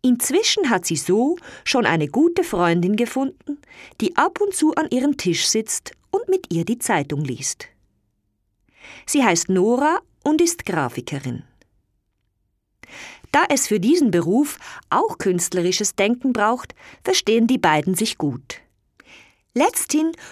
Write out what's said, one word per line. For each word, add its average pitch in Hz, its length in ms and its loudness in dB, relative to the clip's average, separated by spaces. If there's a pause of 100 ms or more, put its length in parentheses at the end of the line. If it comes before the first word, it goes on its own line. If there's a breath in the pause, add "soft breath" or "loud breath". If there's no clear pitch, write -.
Inzwischen 262 680 2
hat 185 160 0
sie 165 100 0
so 233 400 0 (280 loud breath)
schon 226 200 0
eine 151 240 2
gute 320 360 2
Freundin 175 520 2
gefunden, 269 640 -4 (420 loud breath)
die - 160 -2
ab 339 240 0
und 403 140 0
zu 311 200 2
an 311 160 -2
ihrem 269 280 0
Tisch - 300 -2
sitzt - 440 -4 (180)
und 403 180 -4
mit 370 220 -2
ihr 165 140 -2
die 233 140 -2
Zeitung 151 460 -2
liest. - 420 -8 (1400 loud breath)
Sie 285 160 2
heißt 190 280 2
Nora 247 500 2 (240)
und 311 180 2
ist 330 240 -2
Grafikerin. 135 760 -6 (1900 loud breath)
Da - 160 4
es 277 180 0
für 202 140 0
diesen 269 300 4
Beruf 180 480 0 (320 loud breath)
auch 370 260 0
künstlerisches 180 800 -2
Denken 240 400 0
braucht, 226 400 -2 (280 loud breath)
verstehen 233 440 2
die 254 100 2
beiden 165 380 2
sich 220 240 -2
gut. 131 420 -6 (920 soft breath)
Letzthin 311 580 0 (200 loud breath)